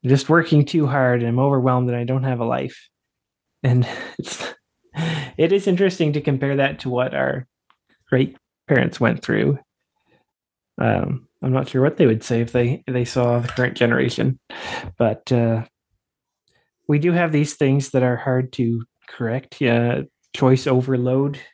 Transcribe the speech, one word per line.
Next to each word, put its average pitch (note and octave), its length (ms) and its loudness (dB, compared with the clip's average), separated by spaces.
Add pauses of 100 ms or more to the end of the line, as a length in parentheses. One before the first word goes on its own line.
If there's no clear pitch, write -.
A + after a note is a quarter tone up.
I'm B2 80 -2
just C3+ 180 2
working D#3+ 340 4
too D3+ 220 0
hard, B2+ 360 2
and A#2 80 -2
I'm A#2+ 100 0
overwhelmed, B2+ 500 2
and A#2+ 80 -2
I A#2+ 60 -4
don't C3 200 -2
have B2+ 180 -2
a A#2 40 -2
life." B2+ 440 -6 (720)
And B2 240 2 (160)
<laughs> - 160 -18
it's, - 340 -10 (840)
it E3 140 2
is G3 140 0
interesting F3+ 480 0
to D3 80 -2
compare C#3 360 -2
that C#3 240 -2
to C3 100 -6
what B2 240 -2
our C3+ 320 -2 (600)
great C3+ 300 0 (300)
parents B2+ 320 2
went A#2+ 240 0
through. C3 340 0 (1200)
Um, A#2 480 0 (140)
I'm C3 120 -2
not C3+ 160 -2
sure C3 120 0
what D3+ 160 2
they F3 80 6
would A2+ 180 2
say A#2 180 -2
if A#2 100 -4
they, B2 340 0
if C3 80 -6
they B2 120 0
saw A#2+ 340 0
the A#2+ 80 -6
current B2 280 -2
generation, B2 640 0 (600)
but, A2 320 0
uh, A2+ 320 0 (1200)
we D3 120 2
do E3+ 140 2
have E3+ 180 0
these D3+ 240 0
things C#3 360 2
that B2+ 120 2
are B2 140 2
hard B2+ 360 -2
to A#2 300 -2 (240)
correct. A#2+ 540 -8
Uh, A#2+ 420 2 (320)
choice C3 320 2
overload C3 720 0 (140)